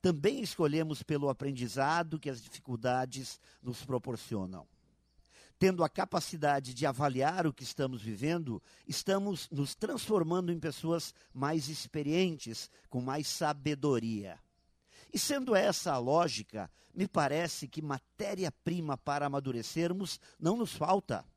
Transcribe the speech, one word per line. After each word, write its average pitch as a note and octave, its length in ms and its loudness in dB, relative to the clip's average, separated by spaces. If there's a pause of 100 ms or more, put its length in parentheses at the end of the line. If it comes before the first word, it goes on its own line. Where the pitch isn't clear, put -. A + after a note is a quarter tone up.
também F3+ 380 4
escolhemos D#3 600 0
pelo C#3+ 260 0
aprendizado C#3 880 0
que C#3+ 120 -4
as A#2+ 120 -8
dificuldades B2+ 960 -2 (240)
nos B2 220 -8
proporcionam. G#2+ 840 -4 (920)
Tendo F#3 260 6
a D3+ 60 2
capacidade D3 840 0
de B2+ 140 -2
avaliar C#3+ 600 2
o D3 60 2
que - 100 -12
estamos B2+ 380 -4
vivendo, A#2+ 600 -2 (260)
estamos G3 640 0
nos C#3+ 240 -2
transformando F#3 760 0
em E3+ 80 -2
pessoas D#3+ 560 -2 (200)
mais C#3+ 340 -2
experientes, D3+ 1000 -2 (180)
com B2 140 -2
mais C3+ 260 -2
sabedoria. C3+ 1080 0 (760)
E - 60 -2
sendo C4 360 2
essa F#3 380 4
a C3 60 2
lógica, A#2+ 720 0 (240)
me G3 120 0
parece D3+ 640 0
que D#3 140 -8
matéria-prima E3 1120 -4
para C#3+ 300 -2
amadurecermos C#3+ 920 -2 (200)
não F3+ 180 2
nos A#3+ 160 -2
falta. E3 540 0 (100)